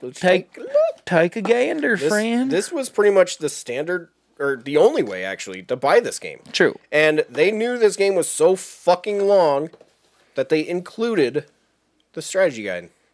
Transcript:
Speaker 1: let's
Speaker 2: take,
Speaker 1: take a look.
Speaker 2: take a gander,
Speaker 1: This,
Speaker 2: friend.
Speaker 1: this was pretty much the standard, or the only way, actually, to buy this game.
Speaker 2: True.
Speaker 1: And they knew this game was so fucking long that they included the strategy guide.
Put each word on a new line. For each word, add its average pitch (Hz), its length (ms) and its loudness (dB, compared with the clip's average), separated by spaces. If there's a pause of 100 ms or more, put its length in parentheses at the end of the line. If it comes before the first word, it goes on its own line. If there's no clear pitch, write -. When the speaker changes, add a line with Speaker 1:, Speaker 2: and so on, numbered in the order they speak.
Speaker 1:
let's 127 180 -14
Speaker 2:
take, 185 340 0
Speaker 1:
take - 100 -20
a - 40 -12
look. 587 360 0
Speaker 2:
take 175 320 0
a 226 60 -4
gander, 247 540 0
Speaker 1:
This, 147 120 -2
Speaker 2:
friend. 233 420 0
Speaker 1:
this 190 220 -2
was 330 160 -6
pretty 208 260 2
much 185 240 4
the 151 100 -4
standard, 165 600 -6 (300)
or 139 180 -2
the 131 200 -4
only 214 260 4
way, 95 220 -6
actually, 95 400 -10
to 127 120 -6
buy 143 240 2
this 131 180 -4
game. 76 220 -14 (120)
Speaker 2:
True. - 260 0 (120)
Speaker 1:
And 151 380 2
they 147 220 0
knew 226 280 -2
this 208 180 2
game 196 180 2
was 170 140 -2
so 175 280 2
fucking 196 720 -2
long 165 440 2 (640)
that 135 120 -4
they 160 180 0
included 175 800 -2 (680)
the 160 80 -12
strategy 160 400 -2
guide. 90 260 -8 (260)